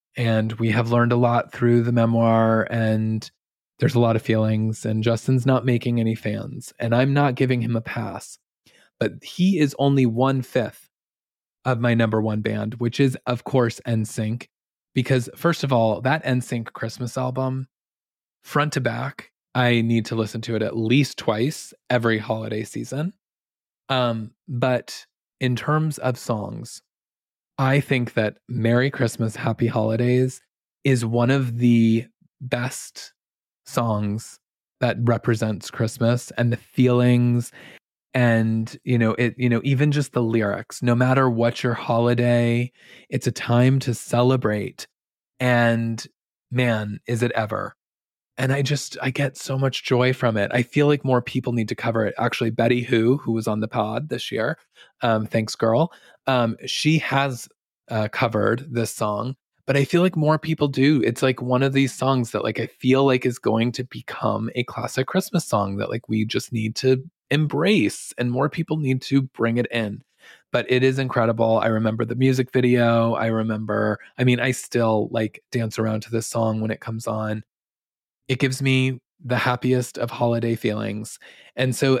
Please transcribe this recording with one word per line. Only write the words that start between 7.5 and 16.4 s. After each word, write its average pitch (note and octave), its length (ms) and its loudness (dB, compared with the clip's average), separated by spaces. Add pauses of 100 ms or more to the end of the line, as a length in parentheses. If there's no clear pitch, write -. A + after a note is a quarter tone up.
him A#2 160 -2
a A2+ 60 -2
pass, - 560 -10 (600)
but - 140 -2 (100)
he F3+ 380 0
is C#3+ 180 2
only C#3 280 4
one-fifth B2 800 -2 (760)
of B2 160 0
my A#2+ 120 2
number A2 300 2
one G#2+ 180 -2
band, G#2+ 340 -4
which A#2 240 -4
is, C3+ 180 2 (100)
of B2 180 -4
course, B2 400 0
N A2+ 220 -2
sync, A2 420 -6 (460)
because, B2+ 420 0
first - 260 0
of C3+ 100 -2
all, A2+ 280 2
that C#3 240 0
N B2+ 160 0